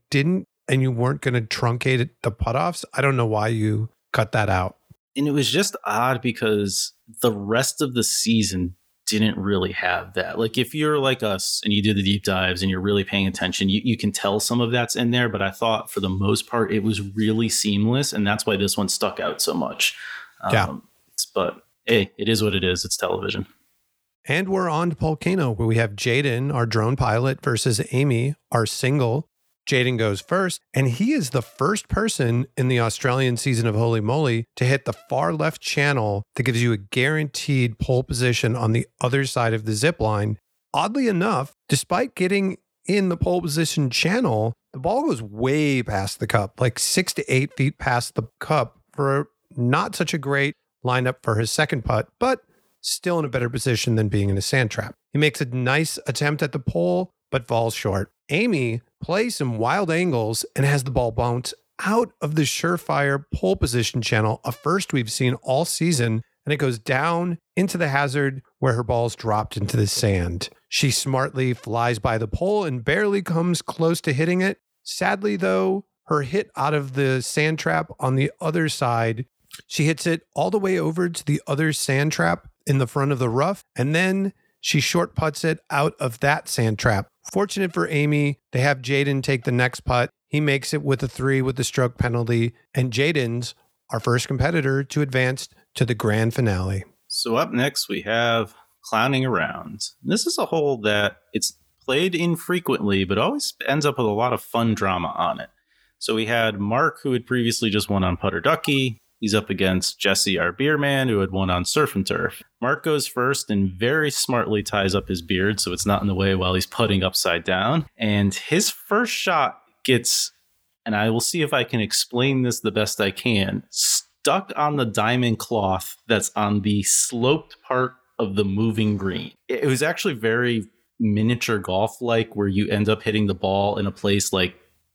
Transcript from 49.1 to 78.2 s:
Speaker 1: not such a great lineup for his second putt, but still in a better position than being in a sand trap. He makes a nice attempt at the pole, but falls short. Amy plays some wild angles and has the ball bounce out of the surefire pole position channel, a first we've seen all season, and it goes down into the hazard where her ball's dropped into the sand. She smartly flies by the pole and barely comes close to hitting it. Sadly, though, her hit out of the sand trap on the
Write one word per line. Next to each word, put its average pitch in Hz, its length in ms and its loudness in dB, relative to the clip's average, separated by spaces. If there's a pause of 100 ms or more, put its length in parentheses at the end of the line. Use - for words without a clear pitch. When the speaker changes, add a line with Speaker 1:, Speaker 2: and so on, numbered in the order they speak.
Speaker 1:
not 147 400 0
such - 180 -2
a 170 60 -2
great 139 360 0 (300)
lineup 127 380 0
for 110 120 0
his 113 160 0
second 147 340 0
putt, 110 220 0 (120)
but 254 220 0 (400)
still - 380 -2
in 151 60 -2
a 131 40 -6
better 120 200 -2
position 120 460 0
than 107 140 2
being 101 200 2
in 98 80 2
a 95 40 0
sand 127 300 0
trap. - 240 -8 (160)
He 143 80 0
makes 151 220 2
a 143 40 -2
nice 127 640 0
attempt 147 340 -2
at 147 120 -2
the 143 60 -4
pole, 180 520 -2 (200)
but 131 160 -2
falls 117 280 0
short. 98 360 -2 (180)
Amy 143 520 0 (200)
plays 208 340 -2
some 120 220 -2
wild 175 320 0
angles 139 560 0 (100)
and 139 100 2
has 139 180 2
the 131 80 -6
ball 123 200 0
bounce 120 420 -2 (300)
out 226 280 2 (100)
of 156 140 -4
the 156 80 4
surefire 143 800 0 (100)
pole 190 220 0
position 120 460 0
channel, 107 420 0
a 120 80 -4
first 175 420 -2
we've 117 180 -2
seen 127 240 0
all 135 300 0
season, 120 560 0 (240)
and 143 80 -2
it 151 40 0
goes 131 220 0
down 165 580 0 (180)
into 185 220 0
the 170 100 0
hazard 139 540 0 (180)
where 131 140 2
her 120 100 0
ball's 117 320 0
dropped 107 420 -2
into 101 200 -2
the 107 100 4
sand. 90 640 0 (180)
She - 240 0
smartly 131 640 0
flies 117 460 -2
by 113 180 0
the 110 100 -2
pole 196 380 0
and 127 200 -4
barely 196 360 2
comes 170 400 0
close 165 400 -2
to 151 120 0
hitting 170 280 0
it. 196 180 -2 (240)
Sadly, 202 520 -2
though, 190 500 0 (200)
her 151 160 0
hit 170 340 -2
out 147 180 0
of 139 200 -4
the 131 280 0
sand 156 380 0
trap - 400 -2
on 131 160 0
the 135 240 2